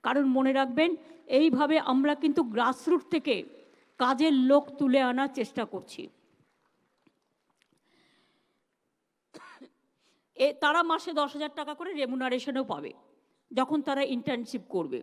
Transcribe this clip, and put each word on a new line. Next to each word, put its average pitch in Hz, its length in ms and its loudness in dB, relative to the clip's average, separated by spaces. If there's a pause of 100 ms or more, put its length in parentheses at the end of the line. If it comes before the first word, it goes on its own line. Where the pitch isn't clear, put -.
কারণ 269 220 2
মনে 262 280 2
রাখবেন, 269 420 2 (320)
এইভাবে 294 520 4
আমরা 269 360 2
কিন্তু 302 280 0
গ্রাসরুট 247 680 0
থেকে 240 340 -2 (540)
কাজের 269 360 2
লোক 277 440 4
তুলে 269 240 4
আনার 254 260 0
চেষ্টা 247 380 -6
করছি। - 420 -14 (4000)
এ, 277 180 2
তারা 302 300 2
মাসে 330 300 -2
দশ 285 200 -2
হাজার 294 220 -6
টাকা 302 180 -10
করে 349 200 -10
রেমুনারেশনও 254 720 -4
পাবে 147 300 -8 (600)
যখন 269 280 -2
তারা 277 220 -2
ইন্টার্নশিপ 240 680 -4
করবে। 135 340 -4